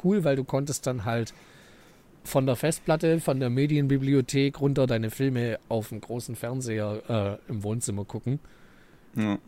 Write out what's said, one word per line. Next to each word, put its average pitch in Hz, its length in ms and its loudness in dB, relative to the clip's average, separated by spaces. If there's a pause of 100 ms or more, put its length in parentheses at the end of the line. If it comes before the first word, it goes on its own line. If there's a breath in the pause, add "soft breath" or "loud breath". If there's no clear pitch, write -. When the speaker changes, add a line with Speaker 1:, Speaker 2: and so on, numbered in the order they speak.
Speaker 1:
cool, 190 180 4
weil 143 140 2
du 131 80 0
konntest 139 420 -4
dann 127 180 -2
halt 117 300 -2 (920 loud breath)
von 135 220 2
der 131 80 2
Festplatte, 160 640 2
von 139 220 0
der 123 100 0
Medienbibliothek 139 1120 2
runter 139 260 4
deine 113 240 0
Filme 120 480 0 (100)
auf 110 200 -2
dem 107 120 -10
großen 117 360 -8
Fernseher, 110 1120 -2
äh, - 20 -6
im 101 140 -4
Wohnzimmer 104 400 -2
gucken. 120 340 -4 (760 loud breath)
Speaker 2:
Ja. 104 320 0